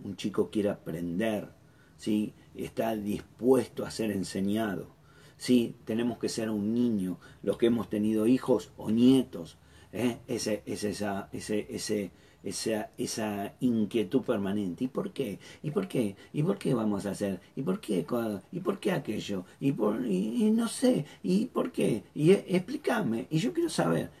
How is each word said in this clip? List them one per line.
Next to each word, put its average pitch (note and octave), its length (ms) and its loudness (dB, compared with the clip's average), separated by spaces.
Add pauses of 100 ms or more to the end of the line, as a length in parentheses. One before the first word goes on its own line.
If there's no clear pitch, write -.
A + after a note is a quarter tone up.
Un G2 140 -8
chico G2+ 320 -2
quiere G2+ 200 0
aprender, F2 800 -4 (480)
¿sí? G#2+ 360 -2 (200)
Está A2+ 420 -4
dispuesto G#2+ 920 0
a - 60 -10
ser A2 200 -2
enseñado. G2 760 -2 (500)
Sí, A#2+ 480 2
tenemos A#2 320 -2
que A2 100 -2
ser A2 220 -2
un G#2+ 240 0
niño. G#2+ 440 0 (240)
Los G2 160 -2
que A#2 100 6
hemos A#2 220 2
tenido A2 380 2
hijos B2+ 480 2
o - 160 -4
nietos, A#2+ 640 4 (340)
¿Eh? A#2+ 360 -2
Ese, A2 380 -2
es G#2 180 -6
esa, G2+ 480 -4
ese, G#2 380 -4
ese, G#2 420 -4 (320)
esa, G#2 540 -4
esa G#2+ 640 -4
inquietud A2+ 600 2
permanente. G2+ 640 -2
¿Y - 20 0
por G3 240 -4
qué? G#2 280 -6 (240)
¿Y D3+ 80 -4
por F#3+ 160 -2
qué? G#2+ 280 -2 (180)
¿Y D3 100 0
por G3+ 140 0
qué - 160 0
vamos G#2+ 320 0
a G2 60 -2
hacer? G2 300 -2 (140)
¿Y C3+ 80 -6
por F#3 160 -2
qué F3+ 260 -2
co-, A#3 360 -2 (100)
y E3+ 80 -6
por G3 200 -2
qué - 120 0
aquello? F3+ 540 -4 (140)
¿Y C#3 120 0
por, G#3+ 340 0
y, G#3+ 400 0
y G#3+ 60 6
no A3+ 160 2
sé? G#3+ 380 2 (180)
¿Y F#3+ 220 2
por - 260 -2
qué? F#3 320 0 (100)
Y D#3 180 6
e-, G3+ 180 4
explícame. F#3 800 0
Y D#3 100 2
yo B3 140 0
quiero E4+ 160 2
saber. E3 500 0